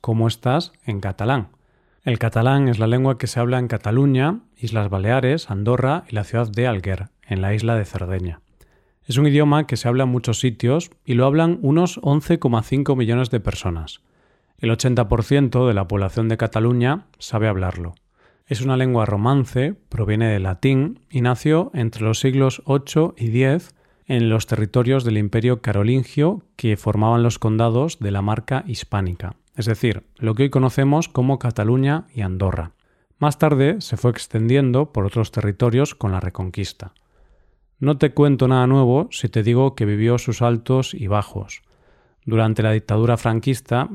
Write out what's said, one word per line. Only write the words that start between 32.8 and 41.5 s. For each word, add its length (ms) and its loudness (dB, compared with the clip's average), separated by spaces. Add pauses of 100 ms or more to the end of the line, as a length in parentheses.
Más 220 0
tarde 420 2
se 160 -6
fue 140 2
extendiendo 840 0
por 120 -2
otros 260 -2
territorios 640 0
con 160 -4
la 80 -2
Reconquista. 760 -8 (840)
No 180 0
te 160 2
cuento 340 4
nada 200 4
nuevo 420 4
si 180 -6
te 140 -2
digo 320 2
que 120 -2
vivió 340 2
sus 240 -2
altos 500 0
y 140 -8
bajos. 560 -4 (640)